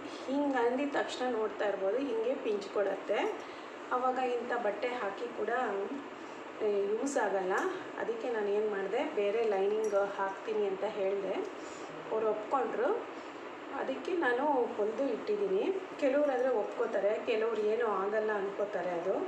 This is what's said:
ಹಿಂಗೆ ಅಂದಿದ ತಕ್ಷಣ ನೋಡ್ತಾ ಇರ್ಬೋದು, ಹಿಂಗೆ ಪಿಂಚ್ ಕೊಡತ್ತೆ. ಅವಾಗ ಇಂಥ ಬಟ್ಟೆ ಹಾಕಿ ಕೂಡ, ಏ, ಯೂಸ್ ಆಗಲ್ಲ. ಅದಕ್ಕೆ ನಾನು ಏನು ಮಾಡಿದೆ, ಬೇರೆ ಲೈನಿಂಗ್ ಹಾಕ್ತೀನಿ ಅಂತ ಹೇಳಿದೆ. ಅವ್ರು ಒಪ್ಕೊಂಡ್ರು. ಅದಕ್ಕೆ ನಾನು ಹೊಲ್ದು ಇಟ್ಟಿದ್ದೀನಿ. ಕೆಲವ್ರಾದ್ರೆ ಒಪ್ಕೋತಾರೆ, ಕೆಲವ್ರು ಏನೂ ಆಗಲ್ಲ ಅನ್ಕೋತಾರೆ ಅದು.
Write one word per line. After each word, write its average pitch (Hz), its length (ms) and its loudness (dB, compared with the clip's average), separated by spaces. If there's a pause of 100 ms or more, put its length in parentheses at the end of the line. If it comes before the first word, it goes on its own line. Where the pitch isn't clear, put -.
(260)
ಹಿಂಗೆ 277 400 2
ಅಂದಿದ 262 240 2 (100)
ತಕ್ಷಣ - 260 -2 (120)
ನೋಡ್ತಾ 214 320 0
ಇರ್ಬೋದು, 196 280 2
ಹಿಂಗೆ 254 460 0
ಪಿಂಚ್ 208 320 0
ಕೊಡತ್ತೆ. 196 440 0 (760)
ಅವಾಗ 254 220 2 (200)
ಇಂಥ 226 140 -4 (140)
ಬಟ್ಟೆ 208 220 0 (140)
ಹಾಕಿ 196 260 -4 (120)
ಕೂಡ, 214 120 0 (1120)
ಏ, 208 40 4 (240)
ಯೂಸ್ 269 320 0
ಆಗಲ್ಲ. 190 280 2 (480)
ಅದಕ್ಕೆ 240 340 -2
ನಾನು 208 120 0 (100)
ಏನು 214 180 2
ಮಾಡಿದೆ, 196 280 0 (180)
ಬೇರೆ 202 220 2 (120)
ಲೈನಿಂಗ್ 208 400 2 (220)
ಹಾಕ್ತೀನಿ 202 540 0
ಅಂತ 190 120 -2 (140)
ಹೇಳಿದೆ. 196 380 0 (760)
ಅವ್ರು 220 240 2
ಒಪ್ಕೊಂಡ್ರು. 240 540 0 (920)
ಅದಕ್ಕೆ 262 300 -4 (140)
ನಾನು 247 200 2 (300)
ಹೊಲ್ದು 220 280 0 (120)
ಇಟ್ಟಿದ್ದೀನಿ. 202 480 0 (360)
ಕೆಲವ್ರಾದ್ರೆ 269 500 4 (120)
ಒಪ್ಕೋತಾರೆ, 220 500 0 (140)
ಕೆಲವ್ರು 220 360 2 (100)
ಏನೂ 233 160 2 (160)
ಆಗಲ್ಲ 214 360 2
ಅನ್ಕೋತಾರೆ 190 600 -2
ಅದು. 190 160 2 (120)